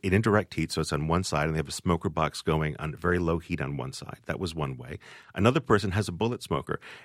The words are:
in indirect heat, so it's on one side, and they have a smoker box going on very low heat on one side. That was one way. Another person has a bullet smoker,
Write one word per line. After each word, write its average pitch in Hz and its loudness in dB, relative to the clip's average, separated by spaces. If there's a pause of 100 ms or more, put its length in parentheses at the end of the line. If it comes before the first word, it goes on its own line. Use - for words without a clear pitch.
in 92 2
indirect 104 4
heat, 80 -2
so - -2
it's 78 -2
on 76 0
one 85 2
side, 78 0
and 80 0
they 80 0
have 71 -4
a - -10
smoker 90 0
box 78 -2
going 78 2
on 78 -6
very 90 2
low 85 2
heat 82 -6
on 69 -4
one 65 -6
side. - -12
That - -4
was 87 -4
one 71 -4
way. - -12 (340)
Another 131 4
person 104 2
has 101 0
a 90 -6
bullet 107 -2
smoker, - -4 (240)